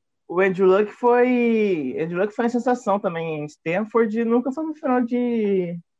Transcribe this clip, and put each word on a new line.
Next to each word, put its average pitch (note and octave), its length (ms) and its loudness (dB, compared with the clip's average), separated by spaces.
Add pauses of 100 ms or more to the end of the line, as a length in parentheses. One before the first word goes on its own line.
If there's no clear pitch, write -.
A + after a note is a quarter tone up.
(280)
O F3 140 -2
Andrew F#3+ 260 2
Luck G#3 240 4
foi, A#3 1080 2
Andrew E3+ 180 -4
Luck G#3 140 -2
foi A#3 120 -2
uma A#3+ 40 0
sensação A#3+ 500 0
também E3 440 -6
em - 20 -6
Stanford G#3+ 720 -2
e A#3 60 -2
nunca B3 260 0
foi D#4 140 -8
no D#4+ 80 -6
final C4 320 -2
de, G#3+ 760 -2 (200)